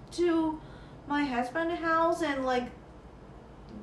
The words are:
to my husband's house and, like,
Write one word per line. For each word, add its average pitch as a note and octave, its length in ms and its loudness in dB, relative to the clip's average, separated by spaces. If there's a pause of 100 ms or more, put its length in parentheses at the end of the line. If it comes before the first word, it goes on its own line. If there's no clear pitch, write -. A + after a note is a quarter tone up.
(120)
to E4 480 4 (480)
my D4 160 2
husband's D#4 560 0
house E4 420 4
and, C#4 240 0
like, B3 220 2 (1160)